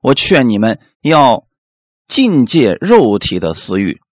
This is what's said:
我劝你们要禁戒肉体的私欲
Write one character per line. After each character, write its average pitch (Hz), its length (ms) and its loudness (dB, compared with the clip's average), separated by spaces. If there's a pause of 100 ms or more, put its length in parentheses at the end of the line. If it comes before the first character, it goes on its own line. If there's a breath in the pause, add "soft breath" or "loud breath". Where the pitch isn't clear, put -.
我 131 140 2
劝 143 340 0
你 104 100 -2
们 110 220 -2 (220)
要 143 440 2 (600)
禁 185 380 0
戒 110 340 0
肉 165 380 2
体 - 200 -6
的 85 140 -4
私 - 260 -6
欲 98 220 -6 (120)